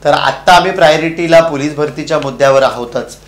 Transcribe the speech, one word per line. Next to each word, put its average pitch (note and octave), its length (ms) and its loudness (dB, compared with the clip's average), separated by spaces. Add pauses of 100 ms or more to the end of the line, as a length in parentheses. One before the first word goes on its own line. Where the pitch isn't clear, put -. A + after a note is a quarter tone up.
तर D3 80 2
आत्ता D3 420 0
आम्ही F3+ 180 2
प्रायोरिटीला E3 680 2
पोलीस D3 360 -2
भरतीच्या D3 440 -4
मुद्द्यावर C3+ 440 2
आहोतच. A#2+ 540 -6 (100)